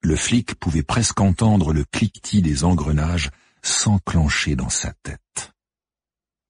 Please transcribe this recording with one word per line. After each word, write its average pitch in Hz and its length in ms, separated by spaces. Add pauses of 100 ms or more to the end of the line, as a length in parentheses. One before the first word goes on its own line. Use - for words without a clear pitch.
Le 80 120
flic - 400
pouvait 80 260
presque - 380
entendre 98 520
le 76 120
cliquetis - 580
des 73 220
engrenages 78 640 (320)
s'enclencher 78 920
dans 62 120
sa - 260
tête. - 580 (960)